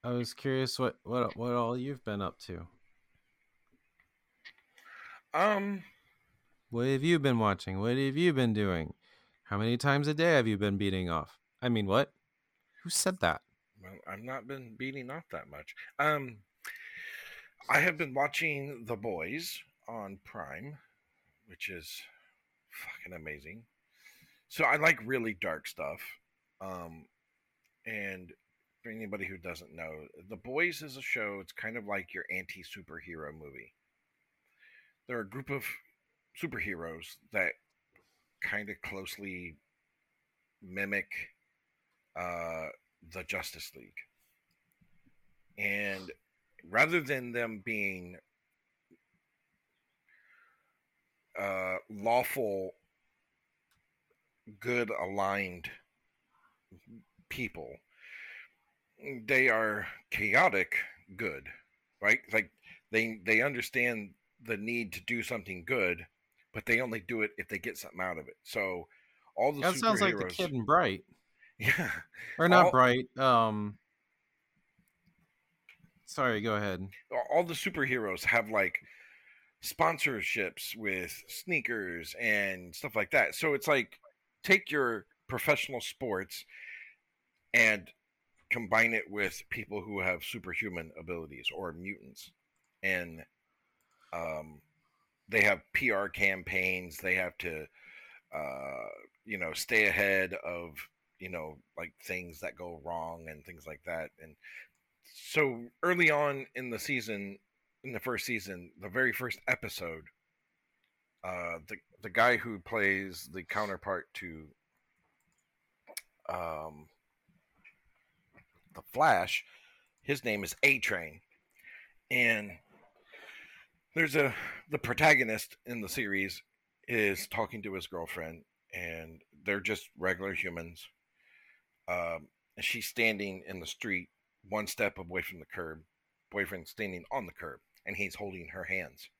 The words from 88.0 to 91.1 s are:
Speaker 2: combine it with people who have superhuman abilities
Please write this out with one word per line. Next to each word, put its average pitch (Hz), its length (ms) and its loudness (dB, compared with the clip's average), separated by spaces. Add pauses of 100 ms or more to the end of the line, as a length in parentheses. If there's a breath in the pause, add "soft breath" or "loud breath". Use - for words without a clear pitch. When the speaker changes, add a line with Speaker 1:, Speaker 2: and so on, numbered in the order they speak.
Speaker 2:
combine 113 440 4
it 104 160 -2
with 101 400 -2
people 104 300 -6
who 101 200 -4
have 90 220 0
superhuman 90 760 -6
abilities 82 560 -8